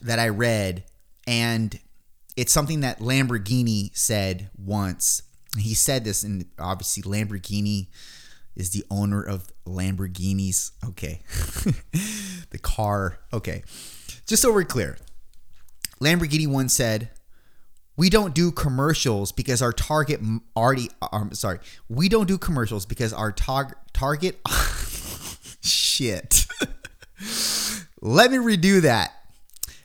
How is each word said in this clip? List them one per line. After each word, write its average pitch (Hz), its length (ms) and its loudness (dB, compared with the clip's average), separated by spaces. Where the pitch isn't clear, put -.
that 117 180 0
I 117 80 4
read, 104 560 0
and 117 500 2
it's 123 160 0
something 151 300 2
that 127 180 -2
Lamborghini 117 1000 2
said 98 580 0
once. 98 680 -2
He 110 160 0
said 131 300 2
this, 104 180 -2
and 101 220 -4
obviously 90 420 -4
Lamborghini 104 880 -2
is 90 140 -4
the - 200 -4
owner 101 320 0
of 95 240 -6
Lamborghinis. 92 1080 -2
Okay. 87 380 -10
<laughs> - 60 -12
The - 80 -10
car. 101 640 0
Okay. 92 300 -4
Just 214 160 4
so 233 100 6
we're 202 120 4
clear, 85 340 -2
Lamborghini 156 480 2
once 135 260 2
said, 113 360 2
"We 180 140 6
don't 202 240 6
do 170 160 4
commercials 135 800 2
because 123 320 0
our 120 100 2
target 151 460 0
m-, 110 240 -2
already, 120 340 2
um, 107 200 -2
sorry, 90 280 -4
we 143 200 4
don't 214 180 4
do 190 120 2
commercials 117 480 -2
because 113 260 -2
our 110 180 -2
tar-, 135 460 -2
target," 147 520 0
<laughs> - 1160 -4
shit. - 880 2
<laughs> - 1500 -6
Let 202 320 6
me 262 60 4
redo 196 440 6
that. 117 300 4